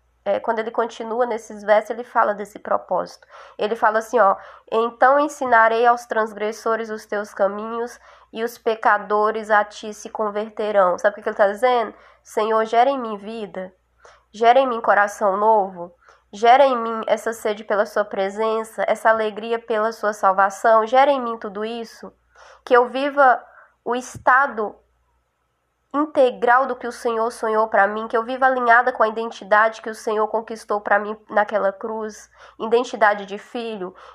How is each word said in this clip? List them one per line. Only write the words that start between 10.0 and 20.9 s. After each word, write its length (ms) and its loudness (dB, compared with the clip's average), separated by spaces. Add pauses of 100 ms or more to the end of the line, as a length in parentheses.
converterão." 880 0
Sabe 160 0
o 20 -14
que 60 -18
que 80 -6
ele 80 -6
tá 100 4
dizendo? 460 0 (300)
Senhor, 420 0
gera 240 4
em 100 0
mim 180 -8
vida, 560 -12 (580)
gera 280 4
em 80 2
mim 140 -4
coração 560 2
novo, 560 0 (400)
gera 320 6
em 100 2
mim 300 -4
essa 260 -2
sede 320 -6
pela 220 0
sua 180 -2
presença, 840 -4
essa 220 0
alegria 500 -2
pela 320 -2
sua 200 -4
salvação, 720 2
gera 260 4